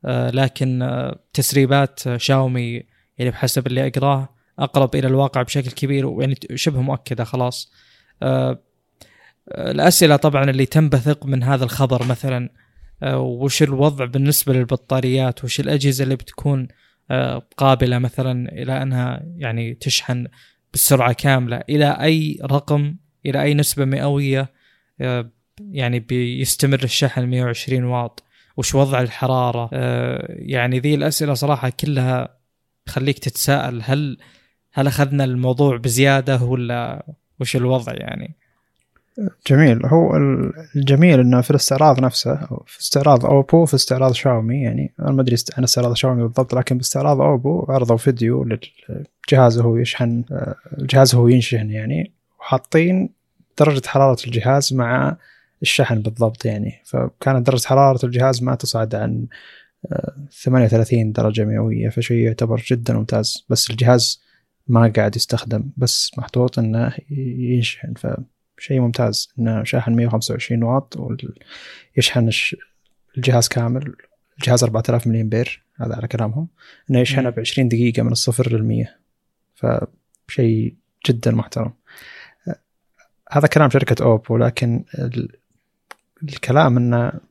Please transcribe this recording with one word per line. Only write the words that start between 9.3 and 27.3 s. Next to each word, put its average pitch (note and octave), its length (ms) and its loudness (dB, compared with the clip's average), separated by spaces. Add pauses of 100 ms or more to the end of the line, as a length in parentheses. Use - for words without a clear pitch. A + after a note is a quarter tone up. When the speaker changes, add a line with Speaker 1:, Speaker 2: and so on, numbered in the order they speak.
Speaker 1:
آه، - 220 -8
الأسئلة D3+ 440 4
طبعًا C#3 340 2
اللي C3 160 2
تنبثق C#3+ 600 0
من C3 180 -2
هذا C3 200 0
الخبر B2 420 0
مثلًا، B2 440 -4 (540)
آه، C3+ 160 -2
وش C3 440 0
الوضع C#3 420 0
بالنسبة C3+ 480 0
للبطاريات، B2+ 880 -2
وش B2 160 -6
الأجهزة C3+ 440 0
اللي C3+ 120 0
بتكون، C3 520 -4 (440)
آه، B2+ 360 -4 (100)
قابلة B2+ 420 2
مثلًا B2 520 -4
إلى C3 300 -6
أنها B2+ 420 -4 (140)
يعني A#2 360 -6
تشحن B2 540 -4 (440)
بالسرعة B2+ 420 2
كاملة، B2 440 0 (120)
إلى D3 160 4 (160)
أي D#3 420 0
رقم، C#3+ 520 -2 (300)
إلى C#3 160 -2
أي D3 120 2
نسبة C#3+ 320 0
مئوية، C3+ 640 -2 (500)
آه، B2 280 -4 (320)
يعني C3 380 -4
بيستمر B2+ 840 -2
الشحن B2+ 420 -2
مية B2+ 180 0